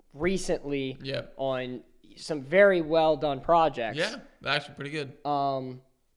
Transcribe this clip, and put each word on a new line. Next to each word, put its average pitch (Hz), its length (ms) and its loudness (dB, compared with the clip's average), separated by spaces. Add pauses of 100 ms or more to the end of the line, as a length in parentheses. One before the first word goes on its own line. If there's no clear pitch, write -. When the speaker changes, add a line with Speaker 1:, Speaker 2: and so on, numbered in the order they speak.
(120)
Speaker 1:
recently 143 920 -2
Speaker 2:
Yep. 135 340 -8
Speaker 1:
on 127 460 -4 (340)
some 151 260 -8
very 185 380 6
well 156 360 4
done 139 240 -2
projects. 139 580 2
Speaker 2:
Yeah, 214 180 -2 (240)
they're 135 120 -2
actually 147 240 -2
pretty 143 140 -10
good. 143 360 -8
Speaker 1:
Um, 135 540 -2 (360)